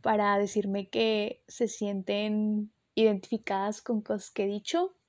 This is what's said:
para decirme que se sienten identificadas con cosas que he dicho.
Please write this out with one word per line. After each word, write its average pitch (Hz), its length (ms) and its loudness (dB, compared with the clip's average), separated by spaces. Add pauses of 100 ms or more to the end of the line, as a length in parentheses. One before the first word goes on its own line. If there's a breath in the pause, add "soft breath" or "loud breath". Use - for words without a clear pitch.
para 208 380 4
decirme 202 500 -2
que 220 600 0
se 233 200 -2
sienten 208 1040 -2 (220)
identificadas 208 880 0
con 220 180 -2
cosas 214 300 -6
que 208 140 -2
he 196 40 0
dicho. 330 460 -2 (140)